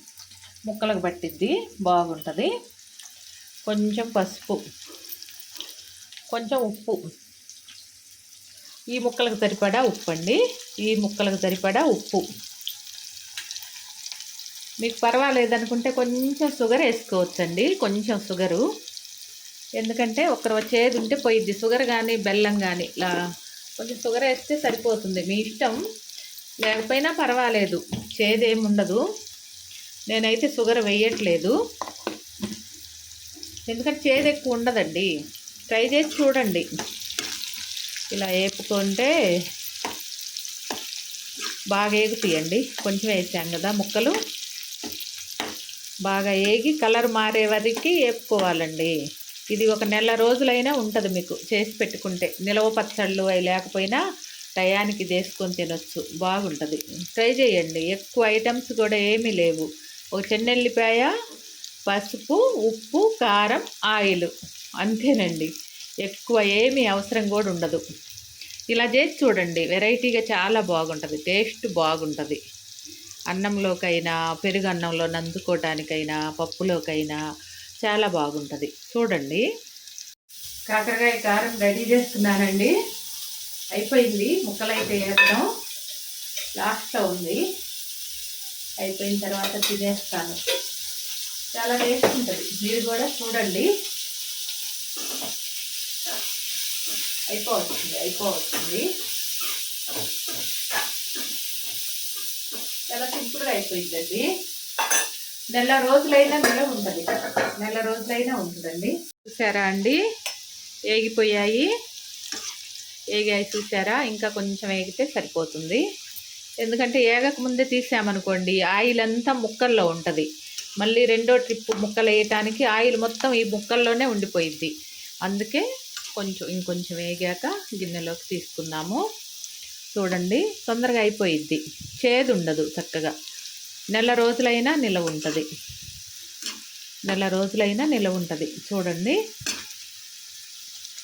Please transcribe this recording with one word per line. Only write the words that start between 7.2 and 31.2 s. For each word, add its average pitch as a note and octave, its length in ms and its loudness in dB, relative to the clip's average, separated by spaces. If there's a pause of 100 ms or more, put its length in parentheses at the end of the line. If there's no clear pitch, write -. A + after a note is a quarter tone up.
ఈ B3+ 100 0
ముక్కలకు A#3+ 380 2
సరిపడా G3+ 480 4
ఉప్పు - 240 -4
అండి, F3+ 240 2 (480)
ఈ - 20 4 (160)
ముక్కలకు G3+ 400 0
సరిపడా F#3+ 400 2 (100)
ఉప్పు. - 280 0 (2500)
మీకు A3+ 240 -4
పర్వాలేదనుకుంటే A#3+ 960 2
కొంచెం C4 580 0
షుగర్ B3 300 4
వేసుకోవచ్చండి, F#3 800 0 (180)
కొంచెం G#3 340 0 (100)
షుగరు. F#3 340 2 (1160)
ఎందుకంటే A3+ 440 0 (120)
ఒక - 160 -2
రవ్వ A3 100 4 (120)
చేదు A#3+ 280 6
ఉంటే A3+ 220 0
పోయిద్ది, G#3+ 380 4
షుగర్ A#3+ 320 4
కానీ A3+ 220 2 (120)
బెల్లం G#3 380 4
కానీ. F3+ 200 -2 (120)
ఇలా F3+ 140 0 (640)
కొంచెం A3+ 260 -8
షుగర్ B3 260 2
వేస్తే C4 260 0 (100)
సరిపోతుంది, G#3+ 640 0
మీ G3+ 160 0
ఇష్టం. A3+ 280 0 (920)
లేకపోయినా A3 540 2
పర్వాలేదు, A#3+ 600 2 (380)
చేదేం A3 520 4
ఉండదు. G3+ 320 4 (1080)
నేనైతే A3 440 4
షుగర్ A#3 320 4
వేయట్లేదు, G#3 640 4 (2250)